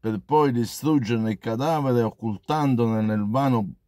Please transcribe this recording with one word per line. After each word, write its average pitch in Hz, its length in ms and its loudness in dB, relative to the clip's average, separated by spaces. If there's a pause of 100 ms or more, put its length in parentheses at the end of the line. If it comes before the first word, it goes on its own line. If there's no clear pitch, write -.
per 110 160 -2
poi 147 320 2
distruggere 120 800 0
il 98 60 -4
cadavere 127 640 0
occultandone 113 1000 0
nel 107 240 0
vano 117 500 0 (120)